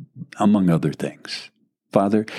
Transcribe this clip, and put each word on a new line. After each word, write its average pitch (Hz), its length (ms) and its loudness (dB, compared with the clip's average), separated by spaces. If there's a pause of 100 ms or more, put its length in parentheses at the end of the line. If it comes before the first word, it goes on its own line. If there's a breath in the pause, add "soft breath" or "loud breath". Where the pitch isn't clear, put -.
(400)
among 104 300 4
other 78 240 0
things. - 560 -10 (420)
Father, 107 340 2 (120 loud breath)